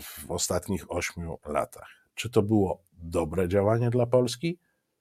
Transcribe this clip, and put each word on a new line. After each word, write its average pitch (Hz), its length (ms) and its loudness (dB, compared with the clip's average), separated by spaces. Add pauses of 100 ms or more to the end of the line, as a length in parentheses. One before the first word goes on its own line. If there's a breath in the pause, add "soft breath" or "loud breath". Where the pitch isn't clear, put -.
w - 300 -14
ostatnich 90 600 -4
ośmiu 85 540 -6
latach. - 440 -4 (260)
Czy - 140 -8
to 110 120 4
było 101 420 2 (100)
dobre 85 540 -2
działanie 107 420 4
dla 120 160 2
Polski? 127 540 0 (420)